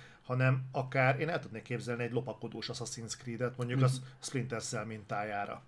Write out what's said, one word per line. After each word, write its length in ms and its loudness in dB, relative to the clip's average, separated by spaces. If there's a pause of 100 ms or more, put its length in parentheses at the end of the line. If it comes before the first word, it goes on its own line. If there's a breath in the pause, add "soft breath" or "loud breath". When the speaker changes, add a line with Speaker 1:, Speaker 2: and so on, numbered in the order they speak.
(220 loud breath)
Speaker 1:
hanem 500 4
akár 480 4
én 80 0
el 120 0
tudnék 220 -8
képzelni 400 -2
egy 100 -2
lopakodós 600 -4
Assassin's 460 -8
Creed-et, 380 -2
mondjuk 240 2
Speaker 2:
Mit? 80 8
Speaker 1:
a 40 6
S-, 60 0 (280 loud breath)
Splinter 360 -2
Cell 220 -4
mintájára. 840 -4